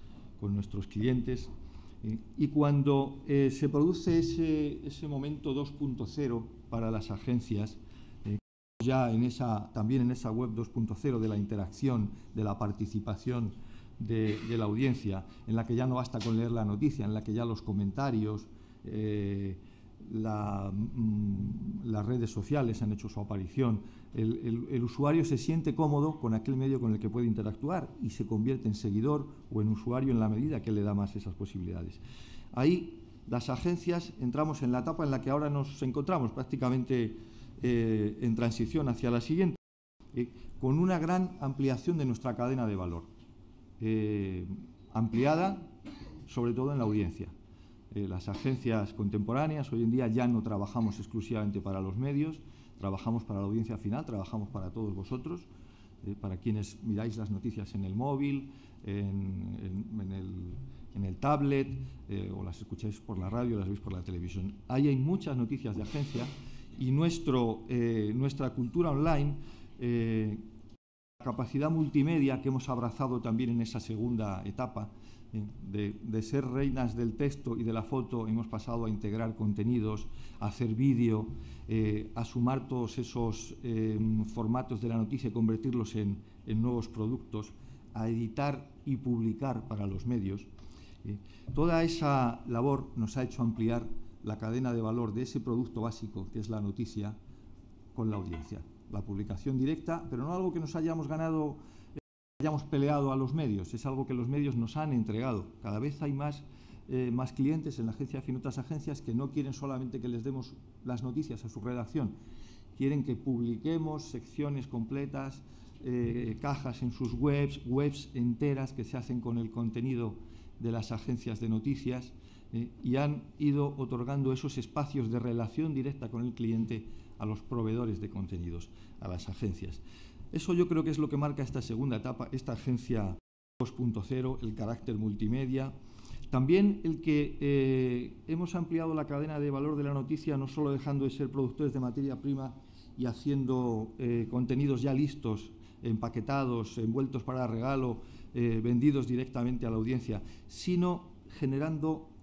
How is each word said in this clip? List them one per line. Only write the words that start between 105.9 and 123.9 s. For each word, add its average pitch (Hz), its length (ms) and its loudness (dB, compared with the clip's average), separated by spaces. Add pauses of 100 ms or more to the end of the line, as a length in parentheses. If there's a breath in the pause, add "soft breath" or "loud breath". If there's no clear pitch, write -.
hay 147 100 0
más, 143 320 -4 (460 loud breath)
eh, 127 240 0
más 123 180 0
clientes 147 480 0
en 113 60 0
la 113 80 -2
agencia 135 260 -6
afín, 127 160 -4
otras 127 220 -4
agencias 143 440 -4
que 117 140 -4
no 131 160 0
quieren 139 220 -2
solamente 131 480 -6
que 123 80 -4
les 117 160 -4
demos 135 280 -6 (300)
las 123 180 -4
noticias 123 440 -4
a 110 40 -6
su 104 120 -10
redacción, 123 500 -2 (640 loud breath)
quieren 135 280 2
que 123 100 0
publiquemos 143 880 0
secciones 139 640 -4
completas, 139 720 -4 (440 loud breath)
eh, 120 560 0
cajas 139 420 -2
en 120 80 0
sus 113 220 -2
webs, 143 520 4
webs 139 500 2
enteras 131 580 2
que 120 100 -4
se 127 140 -6
hacen 120 240 -2
con 120 160 0
el 113 120 0
contenido 117 640 0 (440 loud breath)
de 117 140 0
las 110 180 -4
agencias 117 480 -2
de 117 80 -2
noticias, 123 640 0 (400 loud breath)
eh, 117 200 -2 (120)
y 123 120 4
han 147 260 2 (160)
ido 143 400 4
otorgando 131 560 2